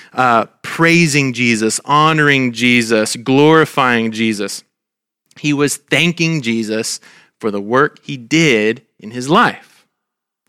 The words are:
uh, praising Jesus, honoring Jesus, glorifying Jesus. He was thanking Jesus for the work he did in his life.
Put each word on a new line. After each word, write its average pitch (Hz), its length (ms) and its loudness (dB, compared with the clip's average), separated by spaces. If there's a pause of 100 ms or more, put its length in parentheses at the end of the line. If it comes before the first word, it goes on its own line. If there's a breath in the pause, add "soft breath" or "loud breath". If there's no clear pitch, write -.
(120 loud breath)
uh, 117 340 0 (160)
praising 160 720 0
Jesus, 113 520 -2
honoring 147 680 2
Jesus, 117 640 0
glorifying 131 960 2
Jesus. 107 540 -4 (760)
He 147 140 -2
was 143 240 -2
thanking 165 680 -2
Jesus 113 560 -4 (400 soft breath)
for 110 140 -6
the 101 80 -6
work 123 440 -2
he 143 120 -10
did 120 680 0 (160)
in 107 140 -18
his 127 180 -8
life. 185 560 -2 (640)